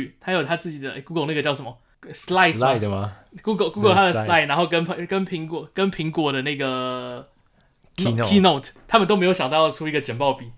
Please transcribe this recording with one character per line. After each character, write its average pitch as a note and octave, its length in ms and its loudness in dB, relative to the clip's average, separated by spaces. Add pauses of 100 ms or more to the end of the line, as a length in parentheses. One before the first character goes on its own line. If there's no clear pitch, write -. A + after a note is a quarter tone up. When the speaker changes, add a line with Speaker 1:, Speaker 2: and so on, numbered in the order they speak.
(200)
Speaker 1:
它 - 100 -6
有 F3 140 0
它 E3+ 120 -2
自 E3+ 140 -8
己 D3+ 80 -12
的， C3+ 140 -10
诶， C3+ 80 -12
Google D#3+ 260 -4
那 D#3 80 -4
个 D3 80 -2
叫 D3 100 0
什 C3+ 120 -6
么？ A#2 160 -16 (320)
Slide F3 480 2
吗？ C3 140 4
Speaker 2:
Slide G#2 140 -2
吗？ G2 280 -4 (260)
Speaker 1:
Google，Google G3+ 540 2
它 G3 80 6
的 F3 80 4
Speaker 2:
对， A2 100 2
Slide。 G#2+ 40 -2
Speaker 1:
Slide， D#3+ 200 4
然 C#3+ 100 0
后 E3+ 120 2
跟， E3+ 160 0 (220)
跟 F#3+ 200 -2
苹 D#3+ 220 -8
果， D#3 260 -8
跟 G3 160 0
苹 D#3+ 220 -4
果 D3+ 180 0
的 C3+ 120 -2
那 D3 140 -4
个 B2+ 760 -6 (640)
Speaker 2:
Keynote。 A#2 260 0
Speaker 1:
Keynote， F3 480 4 (160)
他 A3+ 140 4
们 F3+ 80 0
都 G#3 80 4
没 F3+ 100 2
有 F#3 60 4
想 C#3+ 180 -2
到 D#3 140 4
要 D#3 40 4
出 D#3 200 -6
一 - 20 -6
个 D3 100 -2
简 A#2+ 160 -8
报 C#3 160 0
笔。 A#2 260 -10